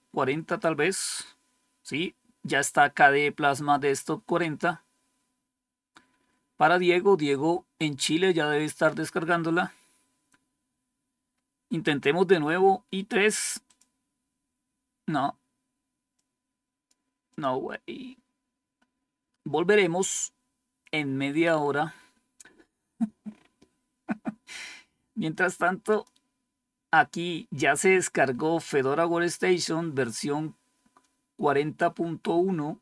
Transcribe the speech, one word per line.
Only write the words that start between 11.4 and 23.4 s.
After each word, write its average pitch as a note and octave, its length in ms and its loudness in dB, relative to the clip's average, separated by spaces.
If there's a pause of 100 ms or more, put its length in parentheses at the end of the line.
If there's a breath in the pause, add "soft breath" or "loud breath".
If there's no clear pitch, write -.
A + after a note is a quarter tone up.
Intentemos D#3 580 0
de F3+ 120 4
nuevo F#3 520 2
I F#3+ 120 -4
tres. - 580 -2 (1400)
No. D3 320 -4 (2000)
No C3+ 220 -4
way. - 600 -12 (1300)
Volveremos F3 880 0 (580)
en C#3+ 260 -2
media D#3 400 2
hora. D3 360 -2 (1080 loud breath)
<laughs> - 1400 -12 (760 loud breath)